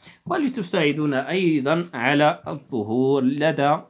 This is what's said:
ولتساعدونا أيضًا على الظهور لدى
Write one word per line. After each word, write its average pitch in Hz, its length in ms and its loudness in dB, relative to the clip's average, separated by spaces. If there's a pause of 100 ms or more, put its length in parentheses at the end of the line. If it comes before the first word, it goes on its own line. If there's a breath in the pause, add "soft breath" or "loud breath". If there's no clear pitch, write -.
(260 loud breath)
ولتساعدونا 151 1000 -2
أيضًا 165 680 0
على 147 540 2
الظهور 131 760 0
لدى 143 540 2 (140)